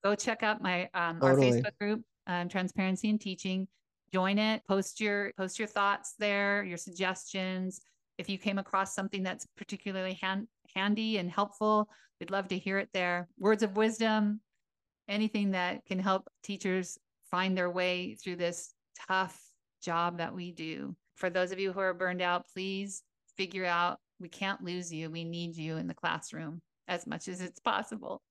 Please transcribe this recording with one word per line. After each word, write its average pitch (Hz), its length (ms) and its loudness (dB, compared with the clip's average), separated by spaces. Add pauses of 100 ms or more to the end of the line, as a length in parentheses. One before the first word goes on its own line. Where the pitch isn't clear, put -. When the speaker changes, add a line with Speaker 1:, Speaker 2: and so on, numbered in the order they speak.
Speaker 1:
go 202 120 6
check 226 280 0
out 214 180 2
my, 180 220 2 (100)
um, 170 300 0
our 135 120 8
Speaker 2:
Totally. 123 260 8
Speaker 1:
Facebook 127 180 -4
group, 214 260 0 (220)
um, 175 220 -2
Transparency 190 600 0
in 214 80 4
Teaching. 190 500 -2 (440)
Join 190 280 4
it, 214 260 2
post 196 340 0
your, 202 340 0
post 190 260 -6
your 214 80 -2
thoughts 202 520 0
there, 202 440 2
your 175 140 -6
suggestions. 185 1040 -4 (360)
If 170 120 -8
you 190 80 -2
came 196 220 -2
across 190 340 0
something 196 300 -2
that's 185 220 -4 (100)
particularly 190 600 -6
hand-, 196 320 -2 (280)
handy 208 420 2
and 180 140 0
helpful, 208 580 2 (300)
we'd 170 120 -6
love 190 180 0
to 185 80 0
hear 196 220 -2
it - 120 -4
there. 175 360 0 (100)
Words 214 260 4
of 196 140 0
wisdom, 220 640 2 (680)
anything 208 440 2
that 180 340 0
can 185 140 -2
help 190 280 2 (160)
teachers 185 540 -2 (340)
find 185 260 2
their 180 120 2
way 180 460 0
through 180 200 -6
this 175 380 -4 (340)
tough 190 340 0 (400)
job 170 360 0
that 170 180 -4
we 180 160 -8
do. 160 440 -8 (200)
For 185 140 -2
those 180 220 0
of 185 80 -6
you 190 120 0
who 185 80 -4
are 185 140 2
burned 180 280 -2
out, 175 300 2
please 190 520 -6 (340)
figure 190 280 -4
out, 175 340 2 (200)
we 180 80 -12
can't 196 360 -4
lose 175 280 -4
you. 160 180 -6
We 165 140 -6
need 170 320 -6
you 160 220 -4
in 165 100 -4
the 165 60 -6
classroom 165 680 -6 (260)
as 175 200 -4
much - 200 -8
as 185 140 -8
it's - 180 -10
possible. - 720 -4